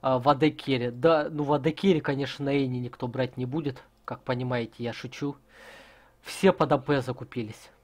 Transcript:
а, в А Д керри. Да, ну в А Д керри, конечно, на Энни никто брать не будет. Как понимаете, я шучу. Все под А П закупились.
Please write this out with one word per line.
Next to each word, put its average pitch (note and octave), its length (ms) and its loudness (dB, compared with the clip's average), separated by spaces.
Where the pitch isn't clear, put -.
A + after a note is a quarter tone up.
а, C3 120 4
в B2 100 2
А D3 60 6
Д D3 160 4
керри. B2+ 400 -2
Да, D3+ 400 4
ну D3 140 -4
в C#3 100 0
А C#3+ 40 2
Д D3 140 0
керри, E3+ 280 4
конечно, C#3 440 -4
на C#3 60 0
Энни C3+ 260 0
никто B2 320 -6
брать B2 300 -4
не B2+ 80 -4
будет. C#3+ 360 -4
Как - 160 -10
понимаете, B2 540 -4
я A#2 80 -4
шучу. C#3 420 -8
Все - 320 2
под D3+ 200 2
А D3 60 4
П C#3 220 2
закупились. A#2+ 720 -8